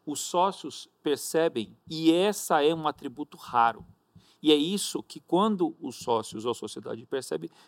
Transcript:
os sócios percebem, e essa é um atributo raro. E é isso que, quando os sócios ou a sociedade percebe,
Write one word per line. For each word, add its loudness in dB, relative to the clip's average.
os -6
sócios -2
percebem, 0
e 2
essa 2
é 4
um -2
atributo -8
raro. 2
E 4
é 10
isso -2
que, -18
quando 0
os -10
sócios -4
ou -2
a 0
sociedade -12
percebe, -6